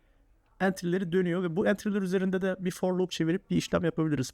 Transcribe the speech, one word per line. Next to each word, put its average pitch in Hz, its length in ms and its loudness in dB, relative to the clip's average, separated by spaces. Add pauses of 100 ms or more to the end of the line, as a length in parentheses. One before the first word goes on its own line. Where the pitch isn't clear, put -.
(600)
entry'leri 185 520 0
dönüyor 180 300 2
ve 165 140 -2
bu 202 100 2
entry'ler 202 360 0
üzerinde 190 380 0
de 185 180 -2
bir 185 120 -4
for 185 220 0
loop 180 180 0
çevirip 165 400 -2
bir 175 60 2
işlem 170 280 0
yapabiliriz. 156 500 0